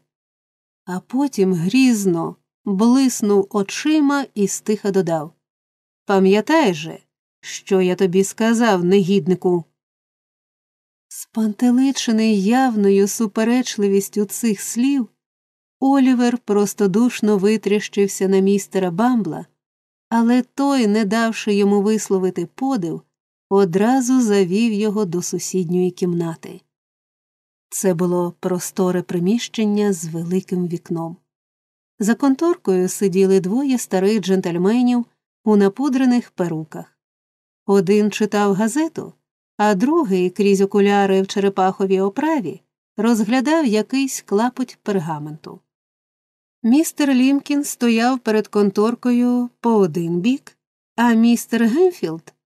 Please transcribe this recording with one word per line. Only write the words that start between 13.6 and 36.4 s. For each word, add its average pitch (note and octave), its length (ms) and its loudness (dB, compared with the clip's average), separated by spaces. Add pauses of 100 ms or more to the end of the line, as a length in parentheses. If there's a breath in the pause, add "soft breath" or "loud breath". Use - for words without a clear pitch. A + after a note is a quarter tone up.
цих G#3 360 -4
слів, C4 480 -2 (680)
Олівер B3+ 580 2
простодушно G#3 1000 0
витріщився G3+ 880 0
на F#3+ 120 2
містера F#3+ 520 0
Бамбла, F3 540 -2 (640)
але A#3 320 2
той, C#4 460 0
не G#3+ 180 0
давши A3 480 -2
йому G3+ 280 2
висловити F#3 640 -2
подив, E3+ 560 -6 (480)
одразу A3+ 720 2
завів G#3 520 0
його G#3 320 -2
до F3 160 -4
сусідньої F3+ 720 -2
кімнати. F3 720 -6 (1080)
Це F#3+ 240 -2
було F3 460 -2
просторе F3+ 640 -2
приміщення G#3 920 -2
з E3+ 120 -8
великим F3 600 -6
вікном. E3+ 500 -8 (840)
За A3+ 160 0
конторкою C4+ 720 0
сиділи F#3+ 500 2
двоє B3 380 -2
старих G3+ 440 0
джентльменів F#3+ 840 0 (380)
у G#3+ 120 2
напудрених A#3+ 760 2
перуках. D#3+ 680 -8 (680)